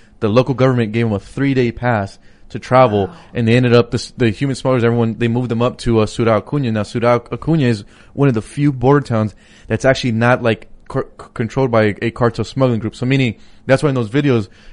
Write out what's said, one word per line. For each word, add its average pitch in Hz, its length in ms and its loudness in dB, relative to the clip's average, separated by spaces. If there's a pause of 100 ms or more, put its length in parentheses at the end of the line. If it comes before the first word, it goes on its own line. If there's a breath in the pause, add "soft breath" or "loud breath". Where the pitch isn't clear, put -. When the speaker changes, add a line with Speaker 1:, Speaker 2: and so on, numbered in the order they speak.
(200 soft breath)
Speaker 1:
The 113 80 0
local 123 260 2
government 123 380 0
gave 117 140 0
them 107 80 -2
a 98 40 -4
three-day 131 540 -2
pass 110 460 -4 (320 soft breath)
to 117 80 -12
travel, 123 480 4
Speaker 2:
Wow. 175 100 -18 (160 loud breath)
Speaker 1:
and 117 160 -2
they 117 80 4
ended 123 160 4
up, 120 180 4
the, - 280 -6
the 117 120 2
human 135 240 -4
smugglers, 131 300 0
everyone, 117 300 0
they 117 140 -2
moved 120 200 -2
them 117 140 -2
up 123 160 -2
to, 113 220 0
uh, 107 60 2
Ciudad 110 380 0
Acuña. 139 280 -4
Now, 107 100 -2
Ciudad 120 420 0
Acuña 147 400 -2
is 110 200 0 (280 soft breath)
one 139 160 2
of 127 60 2
the 107 80 -2
few 143 300 -2
border 131 320 2
towns 110 300 -2 (320 soft breath)
that's 113 200 -2
actually 131 260 0
not, 120 300 2
like, 113 260 -2 (240)
c-, 135 80 -2
c-, - 320 -14
controlled 123 380 -2
by 110 160 4
a, 101 160 0
a 117 80 -2
cartel 117 340 -2
smuggling 127 340 0
group. 104 160 -6
So 117 120 -6
meaning, 131 320 0 (260 soft breath)
that's 131 180 2
why 151 60 2
in 135 60 0
those 117 160 -2
videos, 131 380 2 (240 soft breath)